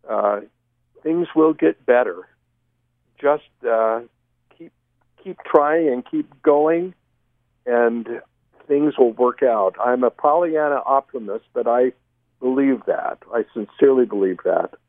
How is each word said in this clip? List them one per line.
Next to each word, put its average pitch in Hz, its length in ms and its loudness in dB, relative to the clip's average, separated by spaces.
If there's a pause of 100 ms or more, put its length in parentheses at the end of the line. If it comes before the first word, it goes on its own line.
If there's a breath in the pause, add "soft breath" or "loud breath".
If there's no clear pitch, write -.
Uh, 104 320 -2 (600)
things 165 320 -2
will 156 180 4
get - 320 -2
better. 110 440 0 (920)
Just, 147 220 0 (260)
uh, 113 320 0 (560)
keep, 165 160 -20 (500)
keep 180 220 -12
trying 156 440 2
and 123 200 -4
keep - 340 -8
going, 160 520 0 (720)
and 117 560 -2 (460)
things 147 280 0
will 120 160 4
work 123 300 0
out. 107 320 2 (100)
I'm 123 200 0
a 117 60 2
Pollyanna 151 760 0
optimist, 120 680 -4
but 120 140 -4
I 123 260 2 (460)
believe 131 480 -2
that. - 320 -4 (160)
I 117 180 -2
sincerely 127 540 2
believe 98 380 -2
that. 92 260 0 (180)